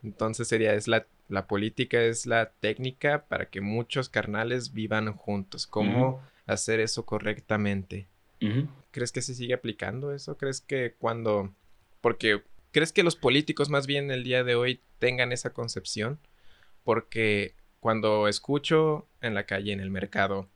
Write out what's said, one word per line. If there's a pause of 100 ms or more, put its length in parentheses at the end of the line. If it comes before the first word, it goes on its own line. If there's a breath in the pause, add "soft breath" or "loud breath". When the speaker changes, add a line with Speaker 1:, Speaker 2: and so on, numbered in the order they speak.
Speaker 1:
Entonces
sería,
es
la, (240)
la
política
es
la
técnica
para
que
muchos
carnales
vivan
juntos.
¿Cómo
Speaker 2:
Ujú. (280 loud breath)
Speaker 1:
hacer
eso
correctamente? (340)
Speaker 2:
Ujú. (220)
Speaker 1:
¿Crees
que
se
sigue
aplicando
eso?
¿Crees
que
cuando... (460)
Porque, (300)
crees
que
los
políticos
más
bien
el
día
de
hoy (200)
tengan
esa
concepción? (680 soft breath)
Porque (280)
cuando
escucho (160)
en
la
calle,
en
el
mercado